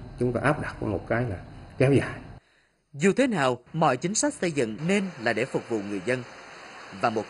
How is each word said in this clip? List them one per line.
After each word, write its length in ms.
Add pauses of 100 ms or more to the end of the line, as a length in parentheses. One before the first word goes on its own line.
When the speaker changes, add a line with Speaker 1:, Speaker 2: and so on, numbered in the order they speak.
(200)
Speaker 1:
chúng 140
ta 80
áp 200
đặt 220
một 240
cái 220
là 80 (400)
kéo 160
dài. 260 (760)
Speaker 2:
Dù 200
thế 140
nào, 300 (160)
mọi 240
chính 180
sách 180
xây 180
dựng 260 (100)
nên 160 (200)
là 100
để 120
phục 240
vụ 100 (100)
người 160
dân. 180 (800)
Và 80
một 200